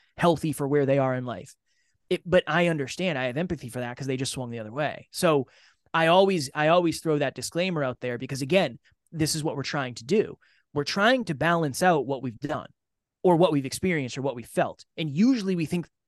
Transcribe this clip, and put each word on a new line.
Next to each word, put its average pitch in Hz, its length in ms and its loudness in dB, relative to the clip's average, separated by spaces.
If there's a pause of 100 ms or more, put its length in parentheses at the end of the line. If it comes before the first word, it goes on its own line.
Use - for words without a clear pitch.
(160)
healthy 170 360 2
for 143 140 -4
where 143 200 2
they 135 120 4
are 131 160 2
in 127 100 -6
life. 120 300 -12 (560)
It, 180 160 -2
but 175 200 2
I 170 220 0
understand, 156 500 -4
I 127 60 -4
have 123 120 -4
empathy 165 320 -6
for 123 120 -8
that 123 160 -10
'cause 135 100 -10
they 131 100 -2
just 131 160 -4
swung 123 180 -8
the 117 80 -10
other 107 140 -10
way. 135 400 -6
So 151 340 2 (480)
I 165 140 4
always, 180 460 4
I 151 140 2
always 170 320 2
throw 151 180 0
that 139 160 -2
disclaimer 165 500 -4
out 127 160 -6
there 120 180 -4
because, 127 240 -6
again, 143 360 0 (340)
this 156 220 0
is 151 100 -6
what 147 120 -2
we're 135 60 -6
trying 131 340 -6
to 117 80 -16
do. 170 340 0 (360)
We're 147 100 -2
trying 226 420 2
to 165 80 -2
balance 156 480 0
out 165 240 4
what 131 160 -6
we've 120 160 -6
done 143 280 -6 (560)
or 175 140 6
what 165 160 6
we've 139 140 0
experienced 147 500 -4
or 131 60 -8
what 131 120 -2
we've 120 120 -12
felt. - 380 -4 (120)
And 160 140 -4
usually 196 440 2
we 165 120 -2
think 175 200 -4 (220)